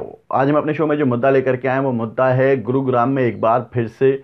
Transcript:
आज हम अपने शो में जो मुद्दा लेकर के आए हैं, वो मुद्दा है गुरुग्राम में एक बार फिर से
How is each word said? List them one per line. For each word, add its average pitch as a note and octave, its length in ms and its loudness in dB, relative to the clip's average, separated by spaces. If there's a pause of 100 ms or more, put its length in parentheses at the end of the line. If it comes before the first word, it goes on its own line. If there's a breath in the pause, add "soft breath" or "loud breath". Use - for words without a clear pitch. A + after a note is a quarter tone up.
(320)
आज C#3 180 0
हम D3+ 80 2
अपने D3 160 0
शो D3+ 140 -2
में D3+ 100 0
जो D3 80 0
मुद्दा B2 240 0
लेकर C3 260 2
के B2+ 120 -6
आए C3 80 0
हैं, C3+ 80 0
वो C3+ 80 -2
मुद्दा A2+ 360 -2
है C3 340 2
गुरुग्राम B2 480 0
में C3+ 140 0
एक G#2 180 -2
बार A#2 320 0
फिर A#2+ 140 -2
से C3+ 240 0 (120)